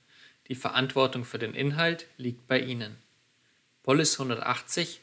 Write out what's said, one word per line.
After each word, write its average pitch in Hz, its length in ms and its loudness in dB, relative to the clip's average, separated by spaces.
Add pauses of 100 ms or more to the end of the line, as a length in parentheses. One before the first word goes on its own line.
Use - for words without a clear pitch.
(480)
Die 127 80 -6
Verantwortung 127 680 0
für 120 140 -8
den 110 160 -6
Inhalt 165 540 0 (100)
liegt 123 300 -6
bei 131 120 4
Ihnen. 110 380 -6 (840)
Polis 147 340 4
hundertachtzig 127 840 -2